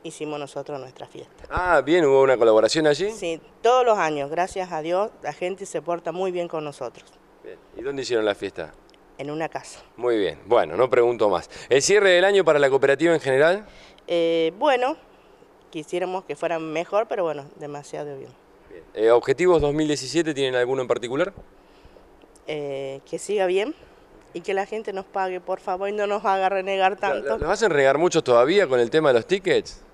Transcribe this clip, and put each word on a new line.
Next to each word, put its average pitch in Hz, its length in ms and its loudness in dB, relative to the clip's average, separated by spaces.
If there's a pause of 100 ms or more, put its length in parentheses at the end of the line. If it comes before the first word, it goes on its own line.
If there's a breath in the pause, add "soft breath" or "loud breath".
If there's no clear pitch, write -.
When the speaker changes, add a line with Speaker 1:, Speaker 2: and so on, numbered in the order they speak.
Speaker 1:
hicimos 151 360 -10
nosotros 143 400 -10
nuestra 131 260 -18
fiesta. - 460 -20
Speaker 2:
Ah, 165 340 2
bien, 165 180 4
¿hubo 135 200 6
una 131 120 6
colaboración 113 520 4
allí? 156 240 0
Speaker 1:
Sí, 175 280 -8 (220)
todos 254 240 4
los 214 140 2
años, 151 320 -2
gracias 180 400 -6
a 156 100 -6
Dios, 175 300 -2 (100)
la 139 100 -8
gente 190 360 -8
se 165 120 -6
porta 170 320 -8
muy 185 200 -6
bien 175 160 -6
con 160 160 -8
nosotros. 139 440 -14 (360)
Speaker 2:
Bien. 98 160 -20 (180)
¿Y 110 60 -14
dónde 139 180 -6
hicieron 113 240 -2
la 101 80 0
fiesta? 87 400 -10 (460)
Speaker 1:
En 139 100 -10
una 156 180 -8
casa. - 320 -14 (180)
Speaker 2:
Muy 117 200 0
bien, 87 300 -2
bueno, 92 280 2
no 123 140 2
pregunto 117 400 2
más. 85 220 -2 (180 loud breath)
¿El 139 140 4
cierre 196 260 4
del 180 160 4
año 196 180 2
para 156 140 4
la 143 100 4
cooperativa 139 460 2
en 156 60 0
general? 160 480 0 (400 loud breath)
Speaker 1:
Eh, 165 500 0
bueno, 269 400 0 (720 soft breath)
quisiéramos 180 540 -8
que 143 120 -10
fuera 165 220 -4
mejor, 165 500 -4
pero 214 160 -6
bueno, 147 220 -6 (120)
demasiado 147 600 -14
bien. 127 140 -18 (400)
Speaker 2:
Bien. 87 120 -20 (120)
Eh, 110 160 4
¿objetivos 143 500 2
dos 147 100 0
mil 156 140 -2
diecisiete 147 480 -4
tienen 131 220 -2
alguno 123 260 0
en 123 60 -6
particular? 123 440 -2 (1160 soft breath)
Speaker 1:
Eh, 139 600 -10
que 165 120 -10
siga 196 260 -2
bien 190 300 -2 (580 soft breath)
y 175 80 -10
que 196 140 -6
la 196 100 -2
gente 214 280 -10
nos 190 120 -8
pague, 185 340 -6
por 180 200 -8
favor, 190 300 -6
y - 20 -6
no 208 160 -4
nos 208 180 -4
haga 190 240 0
renegar 190 440 0
Speaker 2:
¿Lo, 196 40 -10
Speaker 1:
tanto. 139 320 -4
Speaker 2:
lo, 220 80 -2
los 147 140 -4
hacen 208 180 0
renegar 143 300 4
mucho 165 240 2
todavía 139 420 4
con 131 140 2
el 120 100 2
tema 156 200 4
de 127 40 6
los 113 140 2
tickets? 175 560 -2 (100)